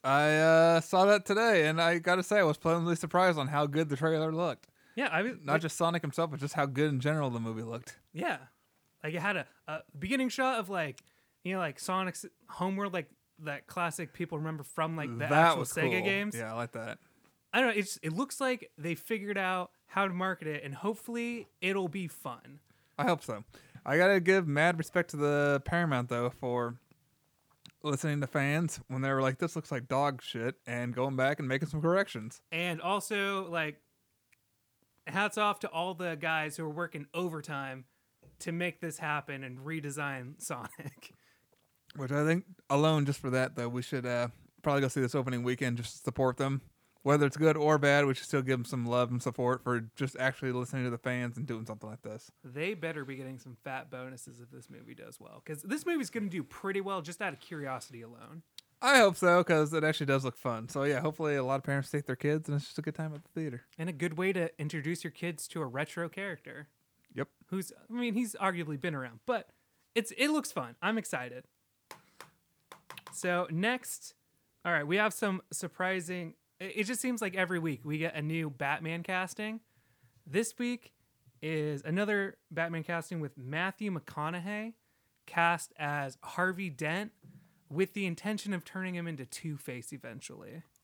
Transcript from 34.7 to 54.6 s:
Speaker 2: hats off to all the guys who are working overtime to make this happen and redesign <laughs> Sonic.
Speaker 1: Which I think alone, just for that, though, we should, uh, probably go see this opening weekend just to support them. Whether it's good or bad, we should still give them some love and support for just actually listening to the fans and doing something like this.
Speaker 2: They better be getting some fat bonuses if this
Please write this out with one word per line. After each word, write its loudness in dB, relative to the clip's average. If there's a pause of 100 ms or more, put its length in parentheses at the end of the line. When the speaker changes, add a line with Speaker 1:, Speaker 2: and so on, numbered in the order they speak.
Speaker 2:
hats -2
off 2
to -6
all -2
the -4
guys -2
who -6
are -4
working -6
overtime -6 (540)
to -6
make -4
this -6
happen -4
and -10
redesign -6
<laughs> -20
Sonic. -10 (840)
Speaker 1:
Which -6
I 2
think 2 (260)
alone, 6
just -2
for -4
that, 0
though, -2
we -2
should, -4
uh, 0 (360)
probably 4
go 2
see 0
this 2
opening 0
weekend 0
just -8
to -20
support 2
them. 0 (420)
Whether 6
it's 0
good 6
or 6
bad, 6
we 4
should -6
still 2
give 2
them -4
some -2
love 4
and -2
support 0
for 0 (100)
just -4
actually 0
listening -2
to 0
the -2
fans -4
and -6
doing -6
something -10
like -14
this. -14 (140)
Speaker 2:
They -6
better -6
be -10
getting -10
some -18
fat -10
bonuses -14
if -20
this -20